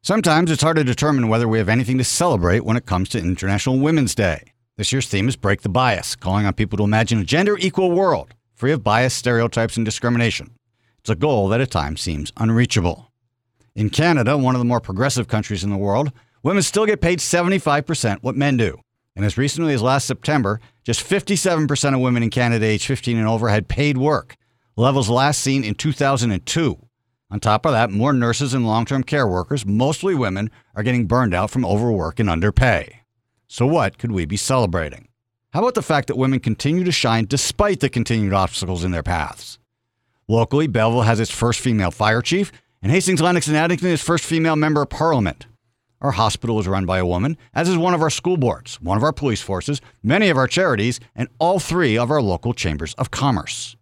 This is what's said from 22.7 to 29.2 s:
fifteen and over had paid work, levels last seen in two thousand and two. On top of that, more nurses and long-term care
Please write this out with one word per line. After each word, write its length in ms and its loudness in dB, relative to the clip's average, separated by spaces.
fifteen 320 -2
and 80 0
over 220 0
had 180 0
paid 320 0
work, 360 -2
levels 360 2
last 300 2
seen 220 0
in 120 -2
two 160 -2
thousand 400 0
and 120 -2
two. 440 -2
On 100 -6
top 260 0
of 60 2
that, 200 2
more 200 0
nurses 420 0
and 140 0
long-term 360 0
care 220 0